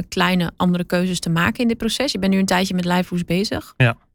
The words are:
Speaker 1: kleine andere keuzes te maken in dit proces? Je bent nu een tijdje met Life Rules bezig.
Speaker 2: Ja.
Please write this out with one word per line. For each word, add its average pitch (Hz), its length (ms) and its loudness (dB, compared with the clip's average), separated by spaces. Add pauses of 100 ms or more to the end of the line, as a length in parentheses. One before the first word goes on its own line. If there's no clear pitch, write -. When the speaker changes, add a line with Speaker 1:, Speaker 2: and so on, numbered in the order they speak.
Speaker 1:
kleine 180 480 0
andere 180 280 0
keuzes 180 360 0
te 170 100 -4
maken 175 300 0
in 240 80 2
dit 226 100 0
proces? 226 340 -2
Je 202 60 -6
bent 190 140 2
nu 190 60 2
een 190 80 2
tijdje 190 280 0
met 180 100 -2
Life 180 240 0
Rules 175 160 -4
bezig. 190 520 -4
Speaker 2:
Ja. 120 200 2 (180)